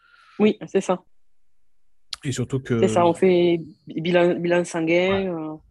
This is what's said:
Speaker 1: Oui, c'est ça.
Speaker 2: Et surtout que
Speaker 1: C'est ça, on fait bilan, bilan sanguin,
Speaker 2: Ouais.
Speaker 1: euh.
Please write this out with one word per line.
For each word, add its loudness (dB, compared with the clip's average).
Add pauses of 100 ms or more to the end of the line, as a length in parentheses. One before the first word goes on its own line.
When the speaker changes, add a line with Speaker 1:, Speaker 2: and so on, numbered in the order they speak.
(400)
Speaker 1:
Oui, 2 (100)
c'est 0
ça. -2 (1200)
Speaker 2:
Et -4
surtout -6
que -2
Speaker 1:
C'est 4
ça, 2
on 4
fait 2 (280)
bilan, 2
bilan 0
sanguin, 0
Speaker 2:
Ouais. -2
Speaker 1:
euh. -8 (160)